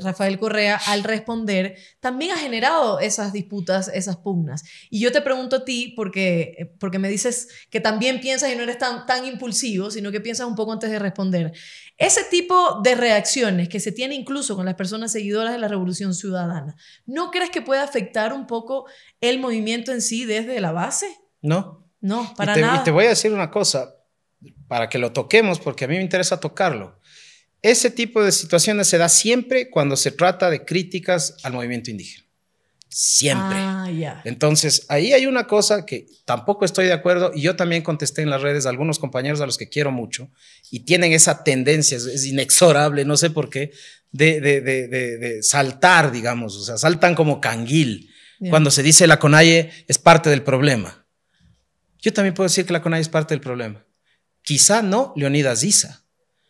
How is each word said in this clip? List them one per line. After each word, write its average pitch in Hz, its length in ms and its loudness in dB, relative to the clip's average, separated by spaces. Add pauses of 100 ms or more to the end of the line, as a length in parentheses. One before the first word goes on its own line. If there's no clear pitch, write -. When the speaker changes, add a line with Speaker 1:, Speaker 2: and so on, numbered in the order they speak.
Speaker 1:
Rafael 190 340 -2
Correa 208 380 0 (100)
al 208 180 0
responder, 214 720 -4 (240)
también 262 340 -4
ha 349 40 -4
generado 254 600 0
esas 202 340 -4
disputas, 190 580 -4
esas 185 260 -6
pugnas. 165 460 -6 (280)
Y 214 80 -4
yo 240 120 2
te 294 100 2
pregunto 262 340 -2
a 262 100 -2
ti, 240 300 -6
porque, 185 640 -2
eh, 180 60 -12 (140)
porque 190 200 -6
me 196 100 -2
dices 233 380 -4 (240)
que 220 80 -4
también 240 420 -2
piensas 262 320 -2
y - 20 -6
no 240 60 -6
eres 240 160 -6
tan, 240 300 -6
tan 254 180 -2
impulsivo, 220 640 -6
sino 202 220 -8
que 208 80 -6
piensas 233 280 -8
un 226 80 -8
poco 220 180 -6
antes 220 180 -6
de 214 80 -4
responder. 180 540 -4 (440)
Ese 381 280 0
tipo 349 580 2
de 247 120 6
reacciones 214 720 0
que 208 100 -8
se 202 140 -6
tiene 262 220 -8
incluso 269 420 -6
con 185 80 -4
las 185 100 -4
personas 220 380 -8
seguidoras 214 400 -4
de 240 60 -8
la 214 100 -4
Revolución 185 440 -4
Ciudadana, 170 640 -6 (300)
¿no 339 260 -6
crees 349 180 -4
que 349 120 -6
puede 269 200 -2
afectar 233 520 -4
un 277 140 -12
poco 233 380 -8 (360)
el 254 180 0
movimiento 233 540 -4
en 233 80 -6
sí 233 240 -4
desde 226 340 -4
la 170 140 -4
base? 180 340 -4 (340)
Speaker 2:
No. 175 480 -4 (120)
Speaker 1:
No, 220 320 -4
Speaker 2:
Y - 20 -20
Speaker 1:
para 202 180 -2
Speaker 2:
te, - 60 4
y - 40 6
Speaker 1:
nada. 254 200 2
Speaker 2:
te 165 80 2
voy 180 140 4
a 240 40 6
decir 214 220 2
una 190 180 -2
cosa, 143 460 -2 (720)
para 117 220 -2
que - 100 -4
lo 120 140 -2
toquemos, 185 460 2
porque 135 260 -6
a - 20 -4
mí 156 80 -2
me 190 60 -2
interesa 185 380 -2
tocarlo. 151 600 -4 (640)
Ese 233 280 4
tipo 233 340 -2
de 190 100 2
situaciones 175 540 0
se 175 100 4
da 170 120 4
siempre 247 600 2
cuando 143 260 0
se 131 160 -2
trata 185 380 2
de 151 160 -2
críticas 180 760 -4
al 131 100 -8
movimiento 120 380 -6
indígena. - 340 -16 (640)
Siempre. 190 720 0
Speaker 1:
Ah, 190 320 -6
ya. 160 320 -8
Speaker 2:
Entonces, 147 640 0
ahí 160 240 0
hay 262 140 6
una 254 200 0
cosa 208 400 2
que - 220 -12 (180)
tampoco 196 400 -2
estoy 185 200 0
de 180 80 4
acuerdo, 175 420 2
y 147 60 -6
yo 180 140 0
también 170 280 0
contesté 156 380 -4
en 151 80 -2
las 135 120 -2
redes 143 240 -2
a 131 40 -2
algunos 147 280 -2
compañeros 139 440 -4
a 139 40 -4
los 123 120 -4
que 104 120 -10
quiero 143 220 -2
mucho, 123 380 -8 (420)
y 120 100 -8
tienen 175 300 4
esa 160 320 4
tendencia, 139 540 2
es, 120 80 -8
es 131 200 -6
inexorable, 143 800 4
no 147 120 0
sé 165 120 2
por 156 200 -4
qué, 143 220 -8 (400)
de, 151 280 4
de, 139 220 2
de, 127 260 -2
de, 123 300 -4
de 117 260 -6
saltar, 143 720 4
digamos, 117 420 -4
o 101 80 -14
sea, 110 140 -8
saltan 170 360 4
como 151 280 0
canguil 117 680 -2 (300)
Speaker 1:
Ya. 180 120 -4
Speaker 2:
cuando 151 200 6
se 139 120 2
dice 160 220 6
la 156 140 8
conaye 160 500 8 (180)
es - 100 2
parte 160 320 6
del 143 140 4
problema. 131 640 0 (920)
Yo 214 140 0
también 196 200 2
puedo 190 140 0
decir 180 180 0
que 180 80 -2
la 160 80 0
conaye 165 200 0
es 160 80 -2
parte 156 240 0
del 135 80 -2
problema. 117 440 -8 (580)
Quizá 196 380 4
no 220 360 0
Leonidas 139 460 2
Issa, - 420 -2 (440)